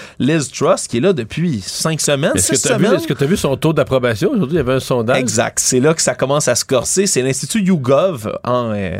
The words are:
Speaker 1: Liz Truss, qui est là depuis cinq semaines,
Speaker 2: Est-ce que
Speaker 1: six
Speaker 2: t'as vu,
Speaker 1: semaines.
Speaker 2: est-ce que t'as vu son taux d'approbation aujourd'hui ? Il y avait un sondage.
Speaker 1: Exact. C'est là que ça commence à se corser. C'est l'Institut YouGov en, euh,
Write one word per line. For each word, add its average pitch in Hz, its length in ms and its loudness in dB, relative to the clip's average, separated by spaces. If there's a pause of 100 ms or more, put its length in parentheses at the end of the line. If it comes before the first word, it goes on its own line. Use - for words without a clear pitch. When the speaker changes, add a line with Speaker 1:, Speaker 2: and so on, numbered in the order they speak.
(180)
Speaker 1:
Liz 127 340 0
Truss, - 340 0
qui 120 120 -2
est - 20 0
là 185 140 2
depuis 127 480 -4
cinq - 400 -4
semaines, 147 320 0
Speaker 2:
Est-ce - 160 0
que 135 60 0
Speaker 1:
six - 120 0
Speaker 2:
t'as 233 80 2
vu, 196 80 2
Speaker 1:
semaines. 247 160 4
Speaker 2:
est-ce 330 80 -6
que 143 60 0
t'as 143 100 -2
vu 165 140 2
son 135 180 0
taux 160 160 0
d'approbation 127 600 0
aujourd'hui ? 175 240 0
Il - 20 2
y - 20 2
avait 127 140 0
un 131 60 0
sondage. 123 360 0
Speaker 1:
Exact. 135 420 -2
C'est 127 220 2
là 156 140 4
que - 80 -4
ça 127 120 0
commence 143 320 -2
à 123 80 2
se - 120 -4
corser. 135 400 0
C'est 143 160 0
l'Institut 139 400 -2
YouGov 143 840 2
en, 120 300 -2
euh, 95 260 -4